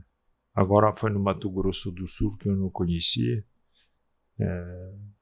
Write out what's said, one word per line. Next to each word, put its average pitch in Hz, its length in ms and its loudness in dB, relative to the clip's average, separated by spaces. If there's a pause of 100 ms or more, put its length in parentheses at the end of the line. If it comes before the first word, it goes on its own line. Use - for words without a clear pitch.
(540)
agora 104 400 6
foi 110 160 -2
no 101 100 0
Mato 98 300 0
Grosso 95 400 -2
do 90 160 -8
Sul 104 300 -2
que - 120 -4
eu 98 80 2
não 95 120 0
conhecia, 98 720 0 (960)
eh, 90 540 -6 (300)